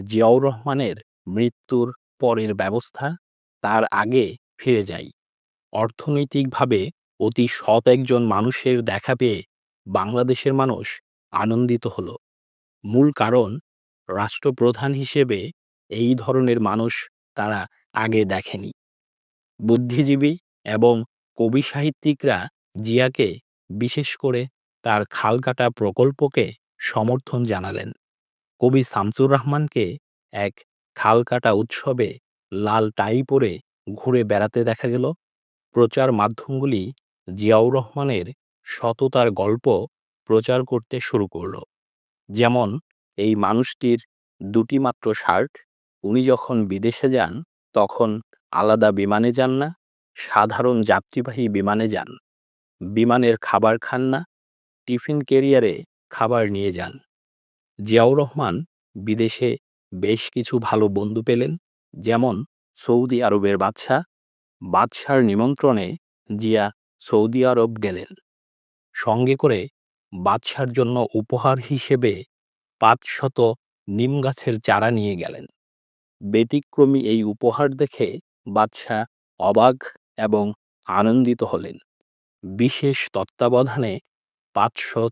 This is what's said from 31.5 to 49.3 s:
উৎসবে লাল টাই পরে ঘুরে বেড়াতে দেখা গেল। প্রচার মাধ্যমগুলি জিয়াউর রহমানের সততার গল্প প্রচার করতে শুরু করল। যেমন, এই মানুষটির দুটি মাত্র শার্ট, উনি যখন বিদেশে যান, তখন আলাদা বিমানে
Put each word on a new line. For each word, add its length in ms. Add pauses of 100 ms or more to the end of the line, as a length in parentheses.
উৎসবে 640 (340)
লাল 380
টাই 320
পরে 360 (360)
ঘুরে 300
বেড়াতে 400
দেখা 240
গেল। 240 (600)
প্রচার 400
মাধ্যমগুলি 800 (420)
জিয়াউর 400
রহমানের 580 (320)
সততার 640
গল্প 560 (380)
প্রচার 400
করতে 360
শুরু 260
করল। 340 (680)
যেমন, 500 (380)
এই 180
মানুষটির 640 (440)
দুটি 360
মাত্র 360
শার্ট, 440 (440)
উনি 220
যখন 420
বিদেশে 440
যান, 320 (300)
তখন 480 (300)
আলাদা 420
বিমানে 400